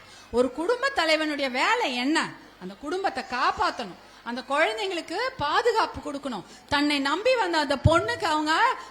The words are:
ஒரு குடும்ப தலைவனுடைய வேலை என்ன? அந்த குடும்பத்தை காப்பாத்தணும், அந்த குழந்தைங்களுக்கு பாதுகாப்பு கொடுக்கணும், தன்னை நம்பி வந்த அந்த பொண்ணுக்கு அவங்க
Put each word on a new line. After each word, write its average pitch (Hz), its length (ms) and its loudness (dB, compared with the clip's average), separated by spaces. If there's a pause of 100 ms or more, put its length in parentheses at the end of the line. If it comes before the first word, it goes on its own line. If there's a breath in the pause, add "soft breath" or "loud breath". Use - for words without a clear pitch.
(300 loud breath)
ஒரு 247 220 2
குடும்ப 480 360 0
தலைவனுடைய 311 640 0
வேலை 294 440 0
என்ன? 254 340 0 (340)
அந்த 185 180 -12
குடும்பத்தை 311 500 -4
காப்பாத்தணும், 269 640 -2 (300 loud breath)
அந்த 240 240 -8
குழந்தைங்களுக்கு 339 680 -2 (220)
பாதுகாப்பு 330 760 0
கொடுக்கணும், 254 320 -8 (240 loud breath)
தன்னை 294 300 2
நம்பி 339 360 2
வந்த 359 240 0
அந்த 285 260 0
பொண்ணுக்கு 370 400 4
அவங்க 320 500 2 (160 loud breath)